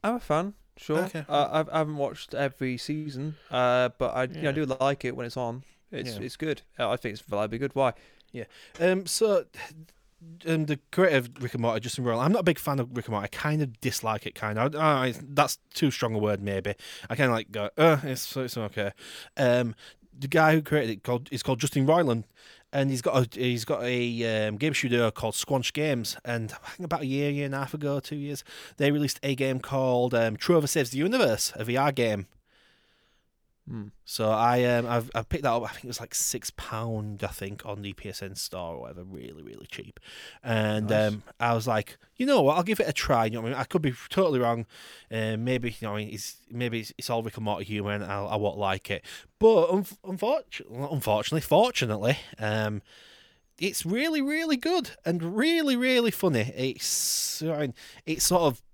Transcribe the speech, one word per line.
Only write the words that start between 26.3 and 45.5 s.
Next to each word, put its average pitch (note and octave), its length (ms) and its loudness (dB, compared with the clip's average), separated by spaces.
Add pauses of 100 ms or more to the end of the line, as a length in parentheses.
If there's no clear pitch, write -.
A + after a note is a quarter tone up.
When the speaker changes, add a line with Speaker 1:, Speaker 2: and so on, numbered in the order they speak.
Speaker 2:
I - 200 -16
think F3+ 140 -10
about D3+ 160 -2
a D3 60 -4
year, C#3 240 0
year C#3+ 140 -2
and C#3 100 -4
a C#3 40 -2
half C3+ 140 -6
ago, C#3+ 280 -2
two - 160 -10
years, C#3+ 260 -8 (320)
they C#3+ 160 4
released D3 320 0
a C#3 120 0
game C3 240 0
called, B2+ 540 2
um, A2+ 220 4
Trover D#3 320 4
Saves C3+ 220 0
the C3 80 -6
Universe, F#3+ 580 2
a A2 80 -6
V A#2+ 140 0
R C#3 160 2
game. G#2+ 340 0 (1400)
Speaker 1:
Hmm. G#2+ 220 -10 (140)
Speaker 2:
So A2 280 0
I, A#2+ 320 4
um, A#2+ 240 2
I've, A#2+ 260 0
I've A2+ 160 -4
picked D3 140 -2
that C3 80 2
up. A#2 120 2
I G#2+ 40 -8
think - 160 -12
it B2 60 -12
was, A#2 100 -8
like, A2+ 160 -12
six - 420 -4
pound, A2 680 -4
I G2 40 -4
think, G2 400 -8
on G#2 160 -8
the G2 100 -8
P - 160 -12
S F#2 140 -10
N G2 100 -10
store F2 400 -8
or B1+ 80 -10
whatever, D#2 220 -12
really, D#2 400 -14
really A1 240 -16
cheap. - 320 -16 (440)
And, G#2+ 460 0
Speaker 1:
Nice. G#2+ 240 4
Speaker 2:
um, G#2 100 -8 (160)
I A#2 140 2
was A2+ 140 0
like, G#2+ 320 -2 (160)
"You B3+ 100 -2
know C4+ 160 6
what? C#3+ 160 6
I'll A#3 60 2
give G#3 160 0
it G3+ 100 4
a D3+ 40 -4
try." A#2 320 2
You A2 80 0
know A#2 80 -4
what A2+ 80 -4
I - 20 -2
mean? C3+ 80 -4
I B2 60 -2
could E3 180 0
be C3 100 2 (160)
totally E3 300 4
wrong. A#2 260 2 (460)
Uh, A2 260 -2
maybe, A#2+ 320 0 (100)